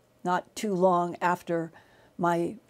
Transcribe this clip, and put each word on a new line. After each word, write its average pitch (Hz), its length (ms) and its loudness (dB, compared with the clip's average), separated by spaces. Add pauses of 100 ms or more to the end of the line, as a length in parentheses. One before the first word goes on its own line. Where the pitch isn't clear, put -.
(240)
not 180 320 -2
too 208 180 -2
long 175 460 2
after 170 500 -2 (480)
my, 170 380 0 (140)